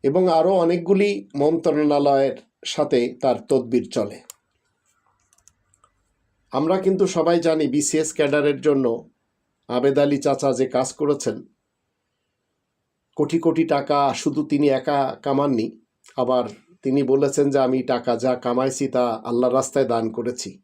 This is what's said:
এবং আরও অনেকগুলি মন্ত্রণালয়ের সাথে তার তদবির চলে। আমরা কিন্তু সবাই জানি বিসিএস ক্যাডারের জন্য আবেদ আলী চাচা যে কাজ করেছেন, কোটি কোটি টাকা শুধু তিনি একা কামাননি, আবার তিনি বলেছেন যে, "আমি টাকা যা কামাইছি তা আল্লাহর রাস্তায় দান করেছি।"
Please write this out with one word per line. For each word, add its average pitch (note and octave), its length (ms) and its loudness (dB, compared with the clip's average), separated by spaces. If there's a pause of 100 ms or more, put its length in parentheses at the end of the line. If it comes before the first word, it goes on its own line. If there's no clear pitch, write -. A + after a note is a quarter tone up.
এবং F3 260 2
আরও E3 260 4
অনেকগুলি F#3 800 0
মন্ত্রণালয়ের C#3+ 1000 2 (280)
সাথে C3+ 560 -2
তার B2 160 0 (120)
তদবির B2 420 0
চলে। G#2 320 -6 (2250)
আমরা D#3+ 280 0
কিন্তু F#3+ 280 2
সবাই E3+ 340 2
জানি D#3+ 280 0
বিসিএস D3+ 460 -2
ক্যাডারের C#3+ 460 0
জন্য C3+ 500 0 (580)
আবেদ C3 300 2
আলী C#3+ 200 2
চাচা C#3 340 0
যে B2+ 140 0
কাজ B2+ 260 -2
করেছেন, C#3+ 500 -4 (1700)
কোটি D3+ 220 0
কোটি D#3+ 260 2
টাকা C#3+ 500 0
শুধু D3 320 -4
তিনি D3 220 2
একা C3+ 540 0
কামাননি, C3+ 580 -2 (360)
আবার B2+ 320 0 (340)
তিনি C#3 200 0
বলেছেন C#3 480 2
যে, C#3 80 0
"আমি C3 240 0
টাকা A#2+ 340 -2
যা B2+ 180 0
কামাইছি C3 540 -2
তা A#2+ 360 -2
আল্লাহর A#2+ 300 0
রাস্তায় C3 300 0
দান A2+ 260 -2
করেছি।" A2+ 540 -10